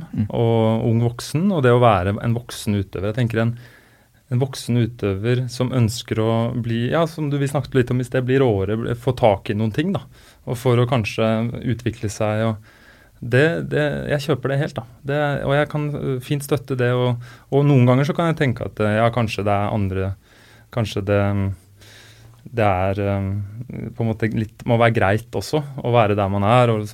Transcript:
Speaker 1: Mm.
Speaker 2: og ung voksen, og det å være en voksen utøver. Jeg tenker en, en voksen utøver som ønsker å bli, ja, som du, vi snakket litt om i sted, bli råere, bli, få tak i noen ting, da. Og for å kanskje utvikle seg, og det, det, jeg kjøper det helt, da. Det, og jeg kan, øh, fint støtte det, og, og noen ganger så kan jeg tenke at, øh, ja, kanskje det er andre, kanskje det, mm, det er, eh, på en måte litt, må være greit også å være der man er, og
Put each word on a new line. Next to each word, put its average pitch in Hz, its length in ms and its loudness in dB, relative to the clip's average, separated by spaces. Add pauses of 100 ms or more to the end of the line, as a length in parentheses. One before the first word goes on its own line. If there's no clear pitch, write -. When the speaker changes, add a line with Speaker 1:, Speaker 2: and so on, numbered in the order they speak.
Speaker 1:
Mm. - 240 -2
Speaker 2:
og 113 580 2
ung 113 160 2
voksen, 143 480 -2
og 165 100 0
det 120 120 6
å 123 80 4
være 101 340 4
en 117 220 -2
voksen - 420 -4
utøver. 98 300 -4
Jeg 104 80 -6
tenker 117 260 0
en, 117 80 0 (800)
en 123 100 0
voksen 127 400 -2
utøver 113 680 -2
som 123 240 -4
ønsker 113 480 0
å 110 100 2 (240)
bli, 117 360 -2
ja, 160 160 2
som 156 220 -6
du, 139 80 -2
vi 139 120 -2
snakket 139 280 -4
litt 127 160 2
om 127 80 0
i 127 40 -4
sted, 127 200 -2
bli 131 160 2
råere, 104 400 2
bli, 120 160 -4
få 131 160 -2
tak 110 400 2
i 104 40 0
noen 110 200 0
ting, 175 160 -2
da. 175 80 -4 (460)
Og 131 100 -4
for 120 240 2
å 120 80 2
kanskje 113 400 0 (320)
utvikle - 480 -4
seg, 107 400 -2
og 107 260 -6 (420)
det, 139 520 2
det, 143 160 0 (240)
jeg 143 160 -2
kjøper 135 300 -2
det 139 40 0
helt, 147 200 -4
da. - 60 -8 (200)
Det, 143 160 -2 (240)
og 135 80 0
jeg 147 160 2
kan, 151 180 -4 (140)
øh, 135 200 -2
fint 143 240 -4
støtte - 340 -2
det, 123 160 2
og, 123 260 0 (320)
og 139 140 4
noen 139 220 6
ganger 131 200 4
så 175 80 -2
kan 170 140 2
jeg 160 100 -4
tenke 123 280 0
at, - 120 -8
øh, 104 140 2
ja, 113 160 4
kanskje 110 340 -2
det 101 80 2
er 101 220 0
andre, 95 380 -2 (600)
kanskje 110 320 -4
det, 101 140 2 (180)
mm, 98 120 0 (1000)
det 117 160 0
er, 98 360 2
eh, 101 920 -4
på 120 120 -4
en 113 40 0
måte 110 240 -2
litt, 113 320 -6
må 117 140 2
være 117 160 4
greit 104 420 0
også 147 240 -2 (240)
å 123 80 0
være 104 240 4
der 101 120 0
man 101 140 0
er, 120 280 4
og 107 240 -2